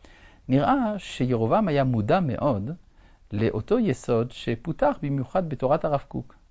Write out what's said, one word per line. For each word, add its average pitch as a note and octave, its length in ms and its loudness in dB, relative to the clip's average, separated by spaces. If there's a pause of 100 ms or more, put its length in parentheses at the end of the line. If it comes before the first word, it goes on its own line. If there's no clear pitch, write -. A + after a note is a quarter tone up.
(480)
נראה G#3 500 2
שירבעם B2+ 680 0
היה C#3 160 2
מודע B2+ 360 2
מאוד A#2 500 -2 (640)
לאותו A2 460 0
יסוד B2 520 0
שפותח E3 720 -2
במיוחד C#3+ 460 -2
בתורת C#3+ 360 0
הרב D3+ 240 -2
קוק, - 260 -10 (160)